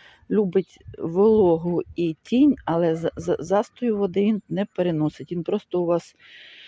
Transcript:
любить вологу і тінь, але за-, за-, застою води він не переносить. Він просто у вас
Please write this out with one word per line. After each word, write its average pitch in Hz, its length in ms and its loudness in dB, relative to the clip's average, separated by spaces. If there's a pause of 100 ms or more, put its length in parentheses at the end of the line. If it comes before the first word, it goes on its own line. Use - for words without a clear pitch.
(300)
любить 190 480 0 (200)
вологу 175 840 2 (140)
і 170 260 -2
тінь, 262 320 4 (100)
але 165 320 0
за-, 165 200 -4
за-, 170 240 -2
застою 208 560 -2
води 196 280 0
він 208 240 0
не 180 160 -4
переносить. 156 680 -4
Він 175 100 -4
просто 180 400 -4
у 170 40 -2
вас 170 300 -2 (520)